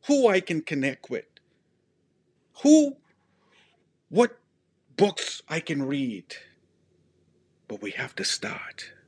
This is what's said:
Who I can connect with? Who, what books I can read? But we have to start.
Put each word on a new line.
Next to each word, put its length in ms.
Who 200
I 120
can 220
connect 480
with? 160
Who, 360
what 280
books 540
I 100
can 280
read? 480
But 140
we 100
have 260
to 60
start. 680